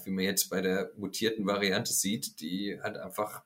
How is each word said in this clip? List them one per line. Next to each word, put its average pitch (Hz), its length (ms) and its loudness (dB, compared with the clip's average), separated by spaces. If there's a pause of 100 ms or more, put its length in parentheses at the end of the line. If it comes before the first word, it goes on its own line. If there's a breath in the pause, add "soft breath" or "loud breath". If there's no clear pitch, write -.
Wie 95 60 -4
man 95 120 2
jetzt 95 260 2
bei 95 120 0
der 92 340 2
mutierten 107 520 0
Variante 101 440 2
sieht, - 480 0
die 92 420 -4
halt 104 160 -4
einfach, 104 480 -4